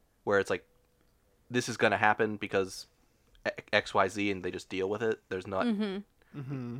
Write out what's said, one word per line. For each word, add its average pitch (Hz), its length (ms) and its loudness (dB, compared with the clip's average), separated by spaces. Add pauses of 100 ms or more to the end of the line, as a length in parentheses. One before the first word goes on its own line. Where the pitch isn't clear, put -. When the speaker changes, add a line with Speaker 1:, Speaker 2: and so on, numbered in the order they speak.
(240)
Speaker 1:
where 101 160 4
it's 98 120 0
like, 95 140 -2 (840)
this 120 200 0
is 113 80 -6
gonna 107 200 4
happen 107 400 4
because 98 480 -4 (640)
e-, - 20 0 (240)
X, 104 220 2
Y, 98 120 4
Z, 101 220 -2
and 92 140 -4
they 90 80 -4
just - 180 -10
deal 92 180 -2
with 104 140 -4
it. 110 180 0 (100)
There's 92 180 -6
not, 98 180 -2
Speaker 2:
Mm-hmm. 208 320 -2 (420)
Speaker 3:
Mm-hmm. 123 400 -8